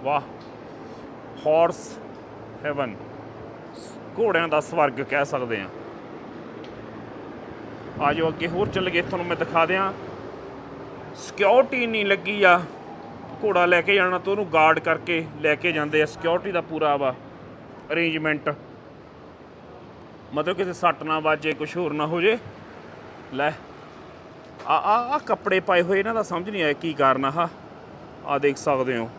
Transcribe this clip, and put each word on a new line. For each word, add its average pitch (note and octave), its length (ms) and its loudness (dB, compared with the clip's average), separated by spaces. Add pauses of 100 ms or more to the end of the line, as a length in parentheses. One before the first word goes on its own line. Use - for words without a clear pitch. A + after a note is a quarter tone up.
ਵਾਹ, C#3+ 180 2 (1200)
ਹਾਰਸ E3 320 4 (840)
ਹੈਵਨ, C#3 320 -2 (1200)
ਘੋੜਿਆਂ F3+ 300 4
ਦਾ D3+ 140 4
ਸਵਰਗ C#3+ 400 2
ਕਹਿ C#3 240 0
ਸਕਦੇ B2+ 360 -2
ਆ। F#2 60 -8 (2250)
ਆ D3 120 4
ਜਾਓ D#3+ 160 2
ਅੱਗੇ D#3 180 -4
ਹੋਰ F3+ 200 0
ਚੱਲ F#3 220 0
ਗਏ, E3+ 120 2
ਤੁਹਾਨੂੰ F3 260 -2
ਮੈਂ E3+ 80 0
ਦਿਖਾ E3 300 2
ਦਿਆਂ। F#3+ 260 2 (1300)
ਸਿਕਿਉਰਿਟੀ A#3+ 680 4
ਨਹੀਂ A3 200 0
ਲੱਗੀ G3 380 2
ਆ, F3+ 160 10 (840)
ਘੋੜਾ F3+ 220 6
ਲੈ F3 160 8
ਕੇ G3 140 4
ਜਾਣਾ F#3 240 4
ਤਾਂ G3 120 -2
ਉਹਨੂੰ G3+ 220 0
ਗਾਰਡ D#3+ 260 8
ਕਰਕੇ D#3+ 460 0 (160)
ਲੈ D3+ 140 4
ਕੇ F3 160 0
ਜਾਂਦੇ D3+ 300 2
ਆ। D3+ 60 6
ਸਿਕਿਉਰਿਟੀ F3 440 0
ਦਾ F3 120 0
ਪੂਰਾ D#3 320 2
ਵਾ C3+ 180 0 (800)
ਅਰੇਂਜਮੈਂਟ, D#3 580 0 (1800)
ਮਤਲਬ D#3+ 240 0
ਕਿਸੇ F3+ 160 -2
ਸੱਟ D#3+ 300 2
ਨਾ D#3 180 0
ਵੱਜੇ, D#3 320 2
ਕੁਛ D3+ 240 -6
ਹੋਰ D#3+ 160 0
ਨਾ D3+ 120 0
ਹੋ E3+ 160 0
ਜੇ। A3 160 4 (960)
ਲੈ, C#3+ 180 2 (1160)
ਆ, D3+ 80 4
ਆ, G3+ 200 4 (120)
ਆ C#4+ 100 0
ਕੱਪੜੇ G3 440 0
ਪਾਏ F3+ 200 4
ਹੋਏ F#3+ 180 4
ਇਹਨਾਂ A3 140 0
ਦਾ A3 100 0
ਸਮਝ F3+ 260 -4
ਨਹੀਂ G3+ 140 0
ਆਇਆ D3 120 4
ਕੀ D#3+ 180 -4
ਕਾਰਨ C3+ 320 4
ਆ। E3 220 0 (800)
ਆਹ C#3+ 140 0
ਦੇਖ C#3 180 2
ਸਕਦੇ C3 400 2
ਹੋ A2+ 220 -4